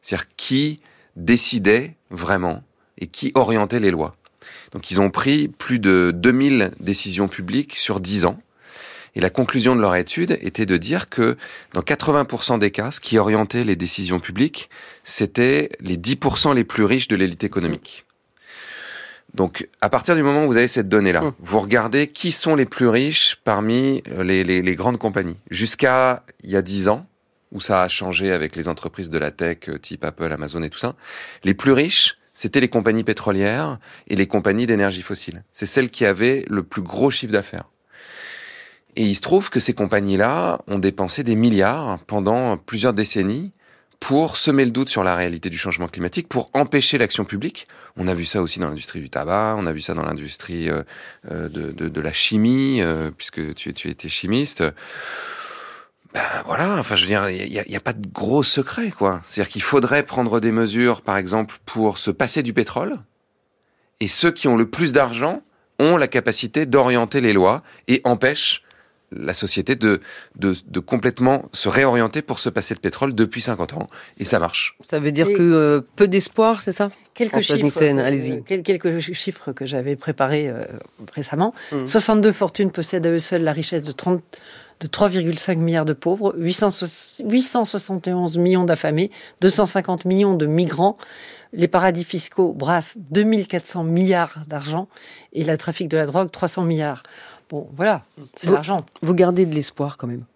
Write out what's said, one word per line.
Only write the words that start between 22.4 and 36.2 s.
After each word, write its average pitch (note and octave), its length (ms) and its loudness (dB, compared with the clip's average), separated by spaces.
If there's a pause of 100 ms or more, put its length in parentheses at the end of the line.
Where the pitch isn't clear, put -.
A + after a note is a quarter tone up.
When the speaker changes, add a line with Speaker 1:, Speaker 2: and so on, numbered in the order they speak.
Speaker 1:
les C3+ 100 4
plus - 240 2
riches C3+ 560 2
parmi, A#2 680 2
euh, F2+ 140 -4
les, F#2 200 4
les, F2+ 180 2
les F#2 120 2
grandes A2 240 0
compagnies. G2 380 -2 (140)
Jusqu'à B2+ 720 2 (180)
il F#2 80 -12
y G2 60 2
a G2 60 4
dix F#2+ 260 0
ans, B2+ 180 0 (460)
où G2 80 -10
ça F#2+ 220 2
a F2+ 60 0
changé F#2 440 -2
avec D#2+ 240 -2
les E2 100 -6
entreprises E2+ 440 -8
de D#2+ 80 -2
la D2 120 -2
tech, E2 380 -6
euh, D2+ 100 -8
type - 260 -12
Apple, E2 280 -6
Amazon D2+ 300 -8
et D2+ 80 -6
tout - 80 -16
ça, B2 160 -6 (500)
les F#2+ 80 2
plus C3+ 200 4
riches, D3 440 4 (160)
c'était - 280 -2
les B2 80 2
compagnies A2 360 2
pétrolières G#2+ 760 -2 (300)
et G#2 80 0
les F#2+ 100 4
compagnies G#2 400 0
d'énergie G2+ 360 0
fossile. F2 500 -10
C'est - 140 -8
celles B2+ 240 0
qui - 160 0
avaient A#2 420 2